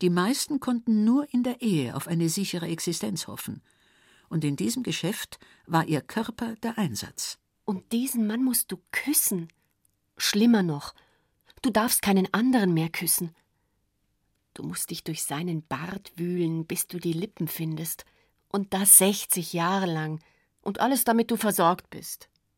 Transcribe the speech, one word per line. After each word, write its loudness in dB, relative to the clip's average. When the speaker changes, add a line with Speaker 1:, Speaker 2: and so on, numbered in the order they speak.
Speaker 1:
Die 4
meisten 0
konnten 2
nur 4
in 2
der -4
Ehe 0
auf -4
eine 0
sichere -4
Existenz -4
hoffen. -12
Und -2
in 0
diesem -2
Geschäft -6
war 0
ihr 0
Körper -6
der -6
Einsatz. -6
Speaker 2:
„Und -6
diesen 0
Mann 0
musst 0
du -8
küssen. 0
Schlimmer 4
noch, -4
du 2
darfst 2
keinen 4
anderen 4
mehr 2
küssen. -4
Du -12
musst -6
dich -10
durch -6
seinen -4
Bart -10
wühlen, 0
bis -4
du -10
die -2
Lippen -4
findest. -6
Und -4
das 6
sechzig 2
Jahre 2
lang. -2
Und -4
alles, 2
damit 4
du 2
versorgt 2
bist.“ -14